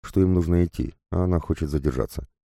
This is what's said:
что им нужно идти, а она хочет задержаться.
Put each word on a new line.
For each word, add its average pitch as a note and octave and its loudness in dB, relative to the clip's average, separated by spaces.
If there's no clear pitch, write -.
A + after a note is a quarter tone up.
что - 0
им F#2 4
нужно F2 2
идти, - -6
а F2+ 0
она F2+ 2
хочет D#2 -4
задержаться. C2+ -4